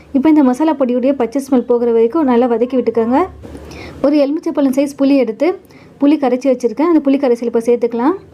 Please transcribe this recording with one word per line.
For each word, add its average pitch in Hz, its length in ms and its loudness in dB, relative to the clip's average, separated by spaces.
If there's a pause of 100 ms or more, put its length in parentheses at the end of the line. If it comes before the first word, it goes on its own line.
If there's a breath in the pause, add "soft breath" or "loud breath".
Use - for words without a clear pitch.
(160 loud breath)
இப்போ 262 160 0
இந்த 302 160 6
மசாலா 302 320 0
பொடியுடைய 247 400 0
பச்சை 233 240 -2
ஸ்மெல் 247 260 0
போகிற 240 260 2
வரைக்கும் 233 340 2
நல்லா 240 220 2
வதக்கி 247 260 -2
விட்டுக்கோங்க. 233 400 0 (880 loud breath)
ஒரு 285 80 2 (100)
எலுமிச்சைப்பழம் 285 520 -2
சைஸ் 277 240 -2
புளி 277 240 2
எடுத்து 220 240 -2 (520 loud breath)
புளி 285 220 4
கரைச்சி 254 300 -2
வச்சுருக்கேன், 254 400 0
அந்த 302 140 4
புளி 277 180 2
கரைசல் 240 260 -2
இப்போ 226 180 -2
சேர்த்துக்கலாம். 240 460 0 (180)